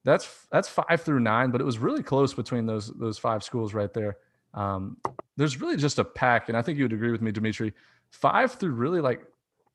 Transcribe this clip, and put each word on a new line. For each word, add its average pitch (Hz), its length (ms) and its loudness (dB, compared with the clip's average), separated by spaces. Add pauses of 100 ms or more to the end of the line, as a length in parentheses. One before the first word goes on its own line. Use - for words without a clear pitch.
That's, - 460 0
that's 190 180 2
five 165 340 0
through 143 180 2
nine, 117 300 4
but 123 100 0
it 127 40 0
was 120 140 -2
really 254 240 -2
close 135 300 2
between 117 340 -4
those, 110 220 -4
those 110 300 -6
five 113 260 -2
schools 110 300 -4
right 104 180 -2
there. 104 240 -4 (360)
Um, 98 440 -4 (400)
there's 139 240 0
really 330 160 -2
just 143 220 0
a 113 60 4
pack, 120 440 2
and 113 100 0
I 120 40 0
think 151 140 -2
you 139 80 2
would 113 80 0
agree 113 200 0
with 110 100 -2
me, 110 80 0
Dimitri, 107 420 -2 (380)
five 220 420 2
through 175 200 -2
really, 139 280 0
like, 127 220 0 (520)